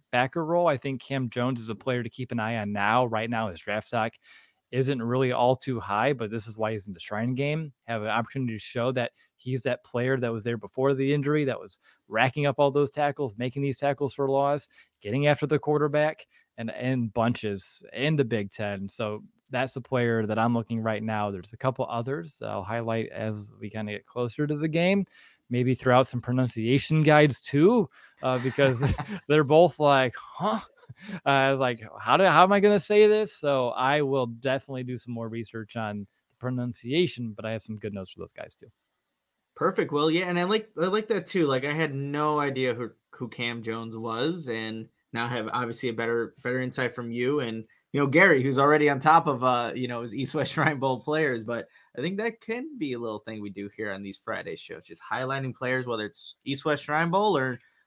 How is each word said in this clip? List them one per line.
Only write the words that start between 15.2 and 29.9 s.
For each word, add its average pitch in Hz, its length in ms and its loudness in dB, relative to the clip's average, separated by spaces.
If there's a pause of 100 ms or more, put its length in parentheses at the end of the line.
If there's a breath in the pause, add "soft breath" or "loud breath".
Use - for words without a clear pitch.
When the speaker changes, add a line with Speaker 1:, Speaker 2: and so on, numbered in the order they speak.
Speaker 1:
after 147 200 2
the 147 120 2
quarterback, 151 680 0 (300 soft breath)
and, 113 140 -6
and 123 420 -2
bunches 113 680 -2 (100)
in 143 220 0
the 143 100 4
Big 110 280 -4
Ten. 101 360 -6
So 107 360 -6 (260)
that's 127 240 -2
a 131 60 -8
player 117 460 0
that 107 120 0
I'm 117 160 4
looking 113 260 -2
right 110 220 -2
now. 107 300 -2
There's 90 200 -10
a 113 40 -18
couple 131 340 -2
others 139 480 -6
that 110 100 -10
I'll 101 140 -4
highlight 113 480 -4
as 107 480 -8
we 107 120 -12
kinda 107 200 -8
get - 160 -10
closer 123 400 -4
to 151 100 -2
the 156 120 -2
game. 180 360 2 (480 soft breath)
Maybe 123 220 2
throw 123 240 6
out 131 80 6
some 123 140 -6
pronunciation 127 840 2
guides 151 380 6
too, 185 500 4 (320 soft breath)
uh, 127 160 0
because 127 420 2
<laughs> - 300 0
Speaker 2:
<laughs> 196 180 -10
Speaker 1:
they're 151 140 6
both 156 380 6
like, 135 340 4